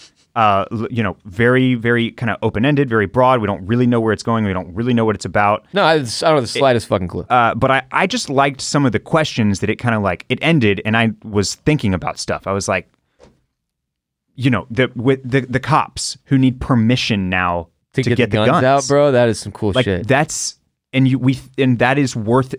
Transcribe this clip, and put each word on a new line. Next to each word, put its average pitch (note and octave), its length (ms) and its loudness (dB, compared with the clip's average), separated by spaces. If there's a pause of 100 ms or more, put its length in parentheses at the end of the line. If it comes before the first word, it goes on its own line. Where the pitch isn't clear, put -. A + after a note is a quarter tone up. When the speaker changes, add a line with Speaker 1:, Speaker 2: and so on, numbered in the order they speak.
(340)
Speaker 1:
uh, G#2 380 2
l-, G#2+ 180 -6
you A2 140 -2
know, F#2 220 -2
very, B2 500 2
very A#2 360 0
kinda G#2+ 300 -4
open-ended, C3+ 460 0
very A2+ 180 0
broad. B2+ 360 2
We G#2 60 -2
don't F#2+ 200 -6
really A#2+ 180 2
know A#2+ 140 2
where A2 140 0
it's G2 100 -6
going. A2+ 220 0
We G2 80 -2
don't F2+ 200 -8
really A#2 200 -2
know A#2 100 2
what G#2+ 120 0
it's - 100 -12
about. G#2 480 0
Speaker 2:
No, F#3+ 100 2
I, D#3+ 120 4
I - 20 2
don't C#3+ 80 -2
have A2 80 -8 (240)
the - 60 -
Speaker 1:
It A2 40 -6
Speaker 2:
slightest B2 400 0
fucking F#2 220 -2
clue. E2+ 200 -10
Speaker 1:
Uh, A#2+ 240 2
but C3 160 -2
I, C3 220 0
I E3 160 0
just A#3 220 -6
liked C#3 320 0
some C#3+ 240 0
of A#2+ 80 0
the G#2 60 0
questions A#2+ 600 0
that G2 100 -4
it A2 80 0
kinda, A#2 220 -2
like, F#2+ 300 -4
it B2+ 120 -2
ended, A#2+ 440 2
and G#2+ 100 0
I A2+ 160 2 (140)
was G#2 300 -2
thinking C#3+ 380 0
about E2 240 -4
stuff. - 300 -6
I F#2+ 60 -2
was G2 160 -4
like, F#2 200 -4 (1500)
you C3 140 0
know, G3+ 220 -2
the, A#2+ 240 0
with C3 240 0 (100)
the, C3+ 120 0
the B2 180 -4
cops - 680 -2
who C#3 120 2
need C3 240 2
permission A2+ 680 0
now F2 380 -2 (260)
Speaker 2:
To C3+ 100 0
Speaker 1:
to B2 60 0
Speaker 2:
get C3 80 2
Speaker 1:
get A#2 140 2
Speaker 2:
the G#2+ 80 0
Speaker 1:
the G#2+ 60 2
Speaker 2:
guns D3 160 2
Speaker 1:
guns. - 40 0
Speaker 2:
out, C3+ 220 2
bro, C#3+ 240 4
that A#2+ 180 4
is G#2 100 -2
some G#2 120 -12
cool G#2 220 -4
Speaker 1:
Like, B2+ 120 2
Speaker 2:
shit. F#2+ 220 -4
Speaker 1:
that's, C#3 500 -2 (360)
and C3 140 2
you, C3 120 0
we, C3 200 0 (180)
and B2+ 220 2
that B2 180 2
is C#3 180 -2
worth A#2+ 440 -2